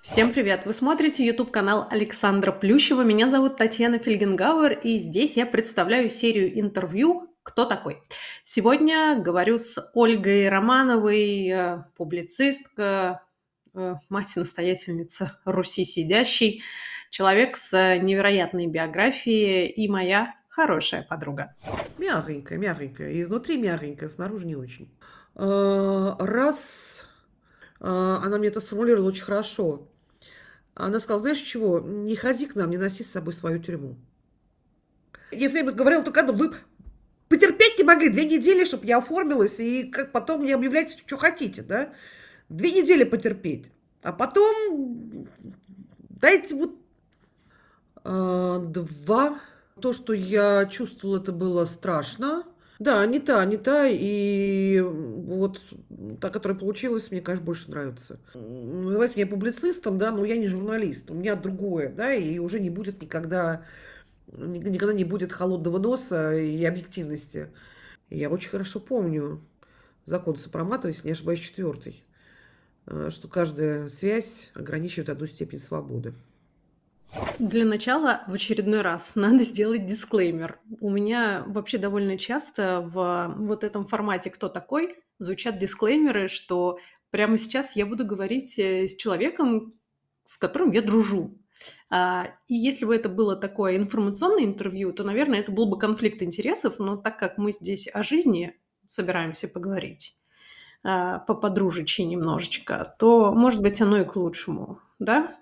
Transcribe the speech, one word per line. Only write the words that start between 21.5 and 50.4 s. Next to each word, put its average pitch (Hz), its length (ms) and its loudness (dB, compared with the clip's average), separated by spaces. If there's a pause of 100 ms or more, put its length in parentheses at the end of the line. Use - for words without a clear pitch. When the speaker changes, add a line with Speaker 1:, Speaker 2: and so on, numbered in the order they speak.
Speaker 2:
Мягонькая, 165 580 -4
мягонькая. 151 540 -6
И 165 100 -4
изнутри 247 360 -4
мягонькая, 156 520 -4
снаружи 185 380 -8
не 156 80 -6
очень. 127 340 -14 (460)
Э, 196 840 2
раз, 247 880 -2 (760)
э, - 60 -14 (380)
она 202 160 0
мне 208 80 2
это 208 120 -2
сформулировала 208 500 2
очень 190 140 -6
хорошо. 202 600 -2 (920)
Она 208 260 -2
сказала: 214 200 -2
«Знаешь 285 200 0
чего? 196 400 -2
Не 208 340 -4
ходи 240 300 -2
к 277 100 -14
нам, 185 140 -2
не 175 80 -2
носи 196 260 -4
с - 80 -14
собой 170 220 -8
свою 170 260 -4
тюрьму». 139 380 -10 (1300)
Я 269 180 0
все 277 80 -2
время 269 160 0
говорила 269 320 4
только 294 160 4
одно: 262 100 4
«Вы 269 220 2 (760)
потерпеть 403 500 8
не 381 60 6
могли 320 240 8
две 233 160 4
недели, 320 400 4
чтоб 202 220 -2
я 240 140 4
оформилась, 277 600 0
и 247 240 -2
как 269 300 -6
потом 285 280 -2
мне 269 140 2
объявляете, 269 500 0
что 277 120 -8
хотите, 294 460 0
да? 247 260 -4 (580)
Две 196 240 0
недели 339 320 6
потерпеть. 190 640 -2 (380)
А - 100 -6
потом 311 1120 0 (920)
дайте 311 340 4
вот». 330 200 -4 (1300)
Э, 180 600 0
два. 170 720 0 (420)
То, 254 120 -2
что 226 200 -6
я 202 520 2